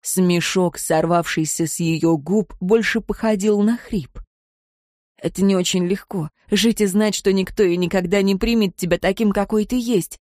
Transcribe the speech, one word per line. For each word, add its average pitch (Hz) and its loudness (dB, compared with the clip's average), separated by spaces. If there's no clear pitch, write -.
Смешок, 180 0
сорвавшийся 165 0
с - -8
ее 165 2
губ, 175 -2
больше 220 2
походил 208 0
на 226 2
хрип. - -8
«Это 180 -2
не 196 4
очень 180 0
легко, 175 -6
жить 214 2
и 208 2
знать, 202 0
что - 0
никто 190 0
и 175 2
никогда 180 0
не 196 2
примет 220 0
тебя 170 -2
таким, 202 0
какой 208 0
ты 247 -4
есть 233 -2